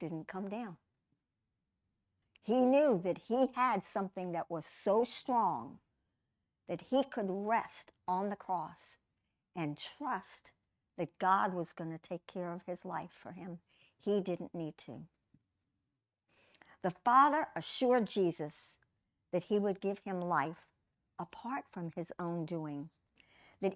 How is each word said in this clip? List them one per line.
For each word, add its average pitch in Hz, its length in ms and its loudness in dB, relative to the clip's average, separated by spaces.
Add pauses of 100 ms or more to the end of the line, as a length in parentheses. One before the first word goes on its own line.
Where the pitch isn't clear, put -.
didn't 160 260 -6
come 196 220 -8
down. 202 280 -10 (1700)
He 247 220 4
knew 262 340 6
that 196 200 -2
he 247 360 2
had 247 300 2
something 190 480 -6
that 165 180 -6
was 165 160 -6
so 214 380 2
strong 190 760 0 (880)
that 170 140 -6
he 262 240 2
could 214 260 -4
rest 208 640 -4 (160)
on 190 200 0
the 196 60 -4
cross 165 640 -8 (560)
and 147 240 -4
trust - 720 -8 (460)
that 165 220 -6
God 190 360 4
was 170 180 -4
gonna 160 260 -8
take - 280 -10
care 175 260 -6
of 180 120 -10
his 175 200 -8
life 170 280 -8
for - 180 -18
him. 175 300 -12 (400)
He 208 200 2
didn't 185 320 -4
need 160 260 -6
to. 139 280 -14 (1800)
The 175 60 2 (120)
Father 285 520 6
assured 240 500 4
Jesus - 680 -2 (560)
that 175 100 2
he 208 160 2
would 196 220 0
give 196 180 -2
him 185 220 -4
life 165 480 0 (500)
apart - 540 -8
from 170 180 -6
his - 300 -8
own 170 240 -2
doing, 156 460 -6 (680)
that 196 160 2